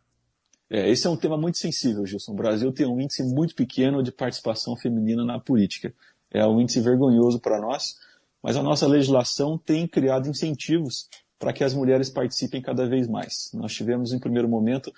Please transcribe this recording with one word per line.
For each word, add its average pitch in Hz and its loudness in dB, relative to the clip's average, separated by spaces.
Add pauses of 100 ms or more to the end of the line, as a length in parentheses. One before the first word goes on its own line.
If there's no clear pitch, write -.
(680)
É, 98 0
esse 127 2
é - 2
um 160 0
tema 156 -2
muito 170 -2
sensível, 113 -2
Gilson. 101 -8
O - -6
Brasil 110 0
tem 139 0
um 123 -2
índice 135 -4
muito 139 0
pequeno 131 0
de 123 -4
participação 120 -4
feminina 117 0
na 120 -4
política. 117 0 (380)
É 107 2
um 110 4
índice 120 2
vergonhoso 120 4
pra 110 0
nós, 123 -6 (480)
mas 117 -2
a 143 -2
nossa 147 0
legislação 139 2
tem 160 0
criado 131 0
incentivos 151 -4 (300)
pra 127 -4
que 143 -2
as 131 2
mulheres 131 2
participem 131 -4
cada 127 -2
vez 123 0
mais. - -6
Nós 110 -6
tivemos, 120 -2
em 127 -2
primeiro 117 0
momento, 117 0